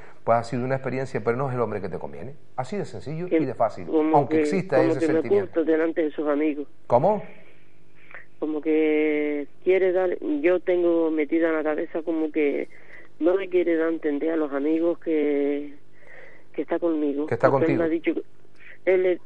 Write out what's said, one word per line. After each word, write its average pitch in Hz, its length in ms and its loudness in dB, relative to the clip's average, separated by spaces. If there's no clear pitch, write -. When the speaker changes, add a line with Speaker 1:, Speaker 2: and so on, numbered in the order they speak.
Speaker 1:
pues 113 140 6
ha 117 60 0
sido 123 200 -4
una 131 120 0
experiencia, 131 480 -4
pero 117 120 2
no 135 140 -2
es 127 60 -4
el 123 60 0
hombre 104 200 -2
que 95 80 -6
te 87 80 -6
conviene. 104 380 -10
Así 135 200 -6
de 175 80 -4
sencillo 160 420 -8
Speaker 2:
Que 170 120 2
Speaker 1:
y 147 60 0
de 120 100 -4
fácil, 104 320 -2
Speaker 2:
como 156 300 4
Speaker 1:
aunque 139 180 2
Speaker 2:
que, 156 80 4
Speaker 1:
exista 160 340 0
Speaker 2:
como 165 140 4
Speaker 1:
ese 151 80 0
Speaker 2:
que 160 80 2
me 156 60 2
Speaker 1:
sentimiento. 180 380 2
Speaker 2:
oculto 160 200 2
delante 160 320 2
de 147 80 -2
sus 151 160 -4
amigos. 147 400 0
Speaker 1:
¿Cómo? 175 380 4
Speaker 2:
Como 151 240 -2
que 151 840 2
quiere 185 280 4
dar, 185 260 2
yo 175 180 4
tengo 170 520 4
metida 160 380 2
en 160 60 2
la 156 80 0
cabeza 156 400 -2
como 160 280 -2
que 147 380 0
no 175 180 4
le 185 120 -4
quiere 170 280 2
dar 160 100 2
a 165 40 0
entender 156 400 -2
a 165 40 0
los 151 160 0
amigos 160 480 0
que, 143 760 0
que 165 100 -4
está 165 160 -2
conmigo. 151 480 0
Speaker 1:
Que 117 80 -2
está 131 160 4
Speaker 2:
Porque 143 160 2
Speaker 1:
contigo. 156 160 2
Speaker 2:
él 165 60 0
me 165 60 0
ha 165 40 0
dicho, 165 120 -2
él, 185 400 4